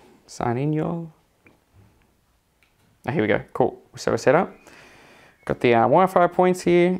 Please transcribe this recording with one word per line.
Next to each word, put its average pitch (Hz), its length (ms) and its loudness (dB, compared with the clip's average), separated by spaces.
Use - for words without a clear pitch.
sign - 300 -6
in, 147 160 -2
y'all. 165 400 -8
Oh, 120 40 -6
here 151 100 -2
we 107 80 0
go. 107 120 0
Cool. - 280 -2
So - 160 -6
we're 117 60 0
set 131 180 2
up. 190 180 0
Got - 160 -6
the, 123 120 4
uh, 113 100 4
Wi-Fi 175 440 2
points 180 340 0
here, 175 380 2